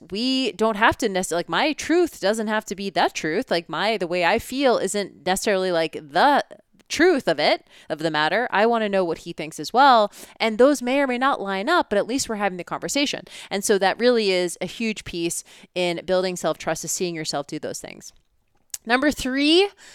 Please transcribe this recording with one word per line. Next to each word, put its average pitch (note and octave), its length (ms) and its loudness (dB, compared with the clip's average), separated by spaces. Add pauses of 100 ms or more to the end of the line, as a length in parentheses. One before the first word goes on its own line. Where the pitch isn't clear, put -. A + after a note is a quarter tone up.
(100)
we C4 420 -2
don't A3 240 0
have A#3+ 220 4
to A#3 100 0
necessarily, F#3 320 -2
like, - 80 -8
my A3 240 0
truth E4 480 0
doesn't G#3+ 280 0
have G#3+ 180 -2
to G3+ 80 -10
be G3 160 -6
the F#3+ 220 2
truth. E3+ 380 -4
Like, F3 180 0
my, F#3+ 280 -2
the F#3 120 -4
way F3 160 0
I G3 160 4
feel B3+ 380 0
isn't F#3+ 480 -6
necessarily, F#3 440 0
like, E3 220 0
the G3 520 2 (440)
truth D#4 400 2
of D3+ 100 0
it, A#3 300 0 (200)
of D#3 120 -4
the D#3+ 100 0
matter. D#3+ 400 0
I G3+ 160 4
wanna A3+ 220 0
know G3 160 0
what D#3+ 140 -4
he E3+ 140 -12
thinks D#3+ 280 -10
as D3 120 -8
well. A#3+ 400 6 (260)
And A3 200 0
those C4+ 240 6
may C4 180 0
or C#4 60 2
may B3 120 -4
not C4 220 0
line G3 280 -4
up, E4+ 200 2
but G3+ 100 0
at F3 80 0
least C4 220 -4
we're A3+ 60 -6
having G3 240 -2
the E3 60 -10
conversation. - 580 -4 (260)
And G3 160 -6
so G3+ 140 4
that F#3+ 220 0
really A3+ 320 2
is F3+ 280 0
a F3+ 60 -6
huge A3 380 -6
piece E3+ 400 -6 (300)
in F3 300 -2
building F#3 300 0
self-trust, D#3+ 500 -4
is D#3 60 -8
seeing F3 240 -4
yourself D#3 320 -6
do D3+ 140 -10
those G2 200 -8
things. - 320 -18 (720)
Number C4 280 2
three, D4 560 2 (260)